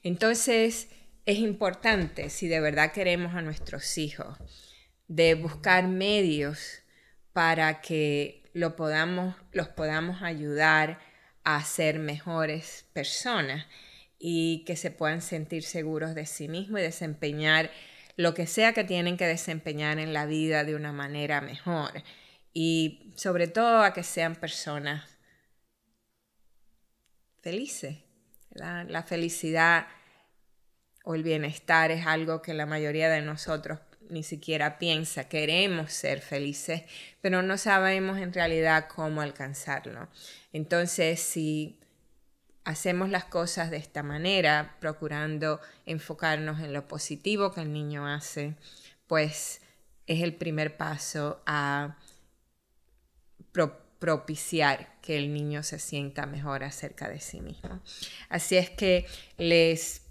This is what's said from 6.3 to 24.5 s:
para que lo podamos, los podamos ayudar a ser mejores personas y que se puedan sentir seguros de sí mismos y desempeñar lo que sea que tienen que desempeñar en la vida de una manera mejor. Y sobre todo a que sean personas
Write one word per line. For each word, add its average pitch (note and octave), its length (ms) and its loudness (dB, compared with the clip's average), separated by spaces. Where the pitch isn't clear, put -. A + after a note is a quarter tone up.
para D#3+ 480 2
que D3 600 -2
lo E3 240 -2
podamos, E3+ 580 0
los E3+ 160 -2
podamos E3 540 -2
ayudar D#3 760 2
a D3+ 200 2
ser D#3 340 0
mejores D#3 920 -4
personas D3+ 760 -2
y E3 460 0
que F3 120 -4
se D#3+ 140 -4
puedan D#3+ 320 -2
sentir D#3+ 420 -6
seguros D#3+ 500 -4
de D#3 120 -8
sí D3 220 -10
mismos G3 320 -6
y F3 40 2
desempeñar D#3 840 2
lo E3+ 180 2
que E3+ 120 -2
sea A3+ 260 4
que A3 120 2
tienen F3 320 0
que F3+ 100 0
desempeñar D#3+ 720 -2
en D#3 140 -4
la D3+ 140 0
vida D#3 380 2
de D3+ 120 -2
una D3+ 160 -6
manera D3 480 -2
mejor. C#3+ 640 -4
Y D#3+ 640 0
sobre F3 320 0
todo A3+ 340 6
a G3 120 6
que F3 80 -6
sean E3 340 -2
personas D3 680 -6